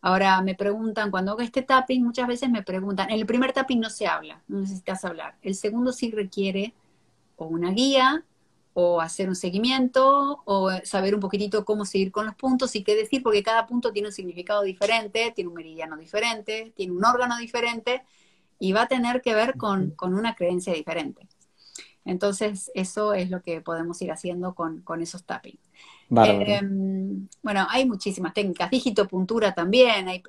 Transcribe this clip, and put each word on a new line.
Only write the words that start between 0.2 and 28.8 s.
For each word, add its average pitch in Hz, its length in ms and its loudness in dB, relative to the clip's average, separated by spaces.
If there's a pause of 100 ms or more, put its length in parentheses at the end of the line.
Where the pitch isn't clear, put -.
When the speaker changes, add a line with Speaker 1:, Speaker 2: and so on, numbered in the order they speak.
Speaker 1:
me 190 140 -2
preguntan, 208 560 -2
cuando 190 180 0
hago 214 120 -4
este 240 200 -2
tapping, 254 400 4
muchas 240 240 0
veces 247 240 -2
me 214 140 0
preguntan, 190 460 -2
en 220 100 0
el 208 60 -2
primer 247 260 2
tapping 262 260 0
no 220 120 -2
se 214 180 -4
habla, 156 400 -6
no 202 100 -4
necesitas 190 460 -6
hablar. 160 360 -10
El 196 140 -4
segundo 233 380 -4
sí 247 180 -4
requiere 196 640 -4 (640)
o 160 100 -10
una 170 240 -2
guía, 262 540 4 (500)
o 175 280 2
hacer 185 260 -4
un 185 80 -2
seguimiento, 262 1080 2
o 190 240 2 (140)
saber 196 300 2
un 208 60 -2
poquitito 208 460 -2
cómo 214 180 0
seguir 190 260 0
con 208 140 -4
los 214 100 -8
puntos 254 400 0
y 208 80 -2
qué 208 140 2
decir, 220 260 0
porque 214 200 4
cada 226 240 2
punto 240 260 -2
tiene 208 160 -2
un 196 60 -12
significado 185 480 -4
diferente, 214 760 0
tiene 180 120 -4
un 170 60 -14
meridiano 160 440 -12
diferente, 220 760 -6
tiene 180 180 -6
un 180 120 -2
órgano 240 320 2
diferente, 233 680 -4 (560)
y 190 140 0
va 214 100 4
a 240 60 2
tener 247 320 0
que 240 140 0
ver 240 240 2
con, 196 300 0
Speaker 2:
Ujú. - 80 -10
Speaker 1:
con 185 180 -2
una 220 200 -2
creencia 180 380 -2
diferente. 160 560 -6 (760)
Entonces, 196 680 -2
eso 208 380 -2
es 185 160 0
lo 180 140 -6
que 170 180 -6
podemos 170 400 -6
ir 180 100 -6
haciendo 180 440 -6
con, 160 260 -6
con 165 220 -8
esos 180 220 -10
tapping. - 340 -12 (500)
Speaker 2:
Bárbaro. 107 380 6
Speaker 1:
Em, 196 840 -2 (140)
bueno, 196 260 0
hay 254 160 2
muchísimas 190 480 -2
técnicas. 185 380 -2
Digitopuntura 208 840 2